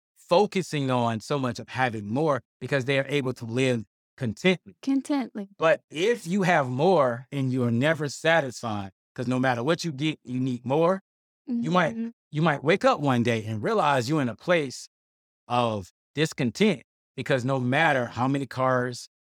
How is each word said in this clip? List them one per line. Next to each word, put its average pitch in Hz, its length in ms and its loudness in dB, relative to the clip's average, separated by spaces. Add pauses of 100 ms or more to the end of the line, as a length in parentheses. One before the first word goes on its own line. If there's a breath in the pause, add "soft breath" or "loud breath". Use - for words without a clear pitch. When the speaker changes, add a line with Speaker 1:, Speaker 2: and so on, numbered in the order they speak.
(160)
Speaker 1:
focusing 170 760 0
on 117 300 0
so 147 180 -4
much 123 180 -4
of 113 120 -14
having 113 380 -2
more 135 340 0 (200)
because 131 240 -2
they 139 140 0
are 135 100 -2
able 131 240 -2
to 120 120 -12
live 120 380 0 (340)
contently. 160 640 -2
Speaker 2:
Contently. 262 680 -4 (100)
Speaker 1:
But 160 220 2 (100)
if 196 380 -2
you 190 140 0
have 165 260 4
more 131 640 2
and 135 220 -2
you 127 100 0
are 120 80 2
never 143 380 0
satisfied, 123 840 -2 (240)
'cause 123 140 -4
no 127 100 0
matter 127 240 0
what 160 220 0
you 165 80 -4
get, 147 320 -4
you 127 160 -4
need 123 240 -4
more, 165 360 2 (460)
you 233 240 -2
might, 180 240 2
Speaker 2:
Mm-hmm. 226 140 -6 (200)
Speaker 1:
you 151 120 -2
might 147 200 2
wake 165 220 2
up 254 160 4
one 131 240 2
day 110 220 0
and 110 180 -6
realize 147 460 0
you're 156 120 0
in 127 60 -2
a 110 80 -6
place 156 540 -2 (580)
of 117 460 0 (220)
discontent, 156 680 0 (320)
because 131 300 0
no 135 160 0
matter 135 460 2
how 120 200 -2
many 139 180 -2
cars 127 640 -2 (320)